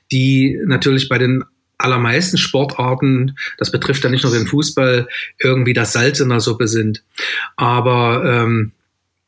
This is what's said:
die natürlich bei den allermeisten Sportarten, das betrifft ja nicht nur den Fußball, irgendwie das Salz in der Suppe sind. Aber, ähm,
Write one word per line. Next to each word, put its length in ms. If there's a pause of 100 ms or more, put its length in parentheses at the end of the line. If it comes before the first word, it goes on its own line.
(120)
die 540
natürlich 440
bei 80
den 260 (340)
allermeisten 600
Sportarten, 1000 (200)
das 140
betrifft 320
ja 60
nicht 140
nur 100
den 140
Fußball, 600 (300)
irgendwie 360
das 200
Salz 260
in 100
der 100
Suppe 280
sind. 360 (520)
Aber, 720
ähm, 460 (560)